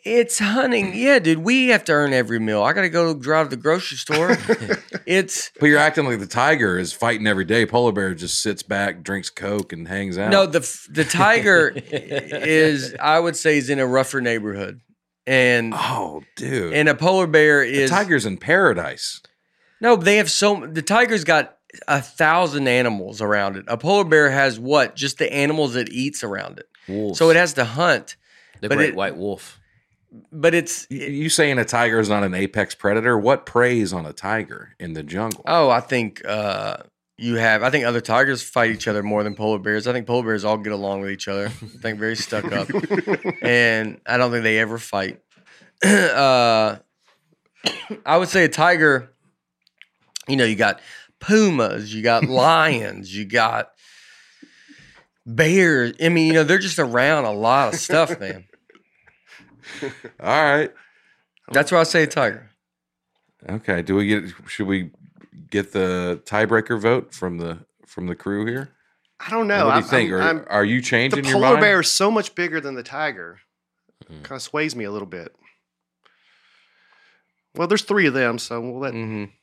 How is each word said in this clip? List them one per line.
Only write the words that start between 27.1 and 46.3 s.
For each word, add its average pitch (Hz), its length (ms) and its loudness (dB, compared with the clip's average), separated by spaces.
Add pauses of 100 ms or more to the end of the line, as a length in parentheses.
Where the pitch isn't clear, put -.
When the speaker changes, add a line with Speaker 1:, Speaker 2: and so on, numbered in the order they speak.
Speaker 1:
So 165 100 6
it 160 60 8
has 170 200 4
to 131 100 0
hunt. 139 500 -2 (460)
Speaker 3:
The 107 80 -6
Speaker 1:
But 139 80 0
Speaker 3:
great 147 120 2
Speaker 1:
it 92 60 -8
Speaker 3:
white 90 220 -4
wolf. 95 420 -10 (720)
Speaker 1:
But 160 220 0
it's 170 380 -2
Speaker 2:
Y-, 135 60 -10
you 143 320 -6
saying 147 300 2
a 113 60 0
tiger 117 340 0
is 107 100 2
not 104 140 2
an 92 100 -2
apex 98 420 -4
predator? 110 420 0
What 123 280 0
preys 120 480 0
on 85 120 -8
a 78 80 -14
tiger - 680 -8
in 85 140 -10
the 78 100 -10
jungle? 92 440 -8
Speaker 1:
Oh, 156 220 2
I 120 100 4
think, 120 460 -6
uh, 104 520 -6 (400)
you 117 180 -4
have, 110 280 4
I 127 60 2
think 135 160 0
other 120 160 0
tigers 127 420 0
fight 117 280 0
each 107 160 -6
other 104 160 -2
more 104 200 -2
than 101 120 -6
polar 107 240 -2
bears. 104 280 -4
I 123 60 -2
think 120 140 -6
polar 120 160 -2
bears 110 200 -4
all 107 140 0
get 107 160 -8
along 98 280 -6
with 98 100 -8
each 95 160 -10
other. 101 200 -4
I - 40 -6
think 110 480 -10
very 110 160 -4
stuck 107 360 -6
up. 98 160 -4 (380)
Speaker 4:
<laughs> - 360 -6
Speaker 1:
And 117 640 0
I 123 120 -2
don't 123 140 2
think 117 120 -4
they 110 160 2
ever 113 180 -2
fight. 98 480 -6
<clears throat> - 40 -20 (540)
Uh, 127 920 4 (880)